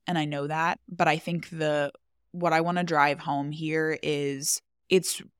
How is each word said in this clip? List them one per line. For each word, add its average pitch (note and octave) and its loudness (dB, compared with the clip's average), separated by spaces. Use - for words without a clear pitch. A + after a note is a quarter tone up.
and F3 -2
I D3+ 0
know D3 -4
that, D#3+ -2
but F3 2
I D3+ 4
think E3+ -6
the, D3+ -2
what F3 -2
I D#3+ 4
wanna F3 0
drive D3 4
home C#3+ -2
here D#3 -2
is C#3+ -2
it's, - 2